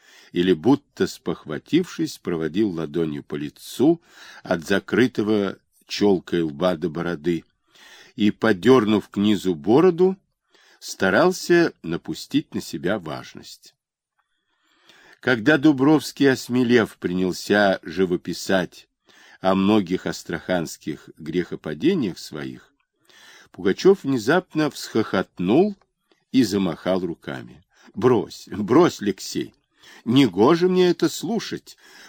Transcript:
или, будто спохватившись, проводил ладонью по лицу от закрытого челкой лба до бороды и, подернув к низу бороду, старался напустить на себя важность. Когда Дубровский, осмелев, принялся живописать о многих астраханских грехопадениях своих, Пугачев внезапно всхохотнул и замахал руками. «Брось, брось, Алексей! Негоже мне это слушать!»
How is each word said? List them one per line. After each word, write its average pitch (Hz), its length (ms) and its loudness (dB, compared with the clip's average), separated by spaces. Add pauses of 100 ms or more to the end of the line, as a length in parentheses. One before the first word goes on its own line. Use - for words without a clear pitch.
(320)
или, 90 220 2
будто 95 540 0
спохватившись, - 1080 -6
проводил 85 520 -4
ладонью 80 540 -6
по - 120 -10
лицу 117 680 -2 (420)
от 85 220 -4
закрытого 101 920 0 (300)
челкой 90 560 0
лба 80 340 -2
до 82 120 -4
бороды 82 540 -4 (720)
и, 104 160 2
подернув 107 800 2
к - 80 -8
низу 95 380 0
бороду, 165 600 2 (640)
старался 165 920 0 (100)
напустить - 720 -6
на 101 80 -6
себя 87 360 -6
важность. - 800 -16 (1400)
Когда 127 380 2
Дубровский, 139 720 4
осмелев, 120 680 2
принялся 92 840 0
живописать 90 1040 -4 (540)
о 95 140 2
многих 95 500 0
астраханских 82 1120 -8
грехопадениях 82 1000 -4
своих, 67 540 -14 (800)
Пугачев 101 520 2
внезапно 143 680 -2
всхохотнул 110 1080 -2 (560)
и 131 120 2
замахал 92 580 -2
руками. 65 640 -12 (300)
«Брось, 117 560 0
брось, 123 520 2
Алексей! - 520 -6 (520)
Негоже 135 640 4
мне 180 200 4
это 170 200 0
слушать!» - 680 -8 (340)